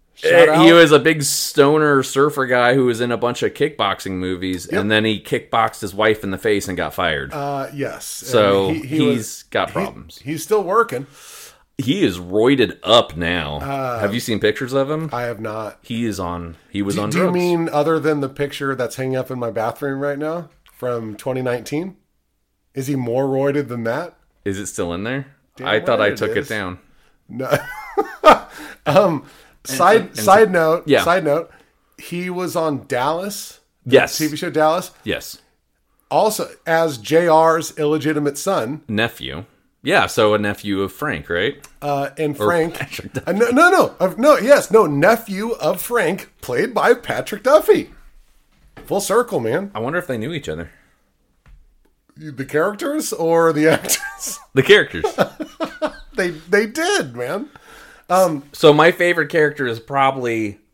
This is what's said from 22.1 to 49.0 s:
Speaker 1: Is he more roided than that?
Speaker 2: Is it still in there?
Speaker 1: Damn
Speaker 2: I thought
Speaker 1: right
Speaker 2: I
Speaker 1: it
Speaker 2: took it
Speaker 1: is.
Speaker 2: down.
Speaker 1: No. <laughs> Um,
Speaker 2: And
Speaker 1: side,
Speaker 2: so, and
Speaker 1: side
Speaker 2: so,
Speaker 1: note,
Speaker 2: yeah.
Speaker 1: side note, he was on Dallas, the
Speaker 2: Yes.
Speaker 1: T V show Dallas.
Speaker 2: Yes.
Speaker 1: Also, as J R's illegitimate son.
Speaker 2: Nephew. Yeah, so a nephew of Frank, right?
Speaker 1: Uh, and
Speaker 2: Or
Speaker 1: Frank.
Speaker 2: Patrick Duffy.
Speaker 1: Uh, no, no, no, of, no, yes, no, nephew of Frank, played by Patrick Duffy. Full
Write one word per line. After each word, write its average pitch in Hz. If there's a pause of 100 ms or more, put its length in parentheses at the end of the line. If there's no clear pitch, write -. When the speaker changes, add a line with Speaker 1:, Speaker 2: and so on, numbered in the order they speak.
Speaker 1:
Is 131
he 143
more 123
roided 135
than 117
that? 147 (300)
Speaker 2:
Is 98
it 101
still 87
in 95
there? 135 (300)
Speaker 1:
Damn -
Speaker 2:
I 107
thought 120
Speaker 1:
right 104
Speaker 2:
I -
Speaker 1:
it -
Speaker 2:
took 104
it 113
Speaker 1:
is. 87
Speaker 2:
down. 95 (500)
Speaker 1:
No. 127 (680)
<laughs> - (400)
Um, 165 (440)
Speaker 2:
And 131
Speaker 1:
side, 180
Speaker 2:
so, 180
and -
Speaker 1:
side 202
Speaker 2:
so, 185
Speaker 1:
note, 165
Speaker 2:
yeah. 127
Speaker 1:
side 170
note, 151 (480)
he 180
was 175
on 160
Dallas, 165 (260)
the 127
Speaker 2:
Yes. -
Speaker 1:
T 156
V 151
show 175
Dallas. 156 (100)
Speaker 2:
Yes. - (720)
Speaker 1:
Also, 196 (180)
as 165
J 160
R's 160
illegitimate 147
son. 151
Speaker 2:
Nephew. 101 (380)
Yeah, 135
so 107
a 104
nephew 101
of 95
Frank, 113
right? 98 (180)
Speaker 1:
Uh, 143
and 147
Speaker 2:
Or 104
Speaker 1:
Frank. 170
Speaker 2:
Patrick -
Duffy. -
Speaker 1:
Uh, 175
no, 233
no, 330
no, 330
of, 175
no, 277
yes, 240
no, 208
nephew 196
of 170
Frank, 202
played 156
by 190
Patrick 131
Duffy. 311 (920)
Full 190